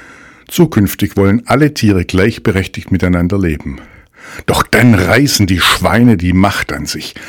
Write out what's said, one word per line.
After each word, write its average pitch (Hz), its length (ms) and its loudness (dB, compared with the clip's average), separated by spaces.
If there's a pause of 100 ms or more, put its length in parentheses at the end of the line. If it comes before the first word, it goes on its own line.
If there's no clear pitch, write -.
(480)
Zukünftig - 680 0
wollen 101 300 2
alle 143 260 2
Tiere 98 320 0
gleichberechtigt 95 840 -2
miteinander 90 480 0
leben. 76 420 -4 (640)
Doch - 200 -2
dann 117 300 4
reißen 101 520 2
die 90 140 0
Schweine 107 580 2
die 87 160 0
Macht 95 380 0
an 73 120 -8
sich. - 300 -12 (140)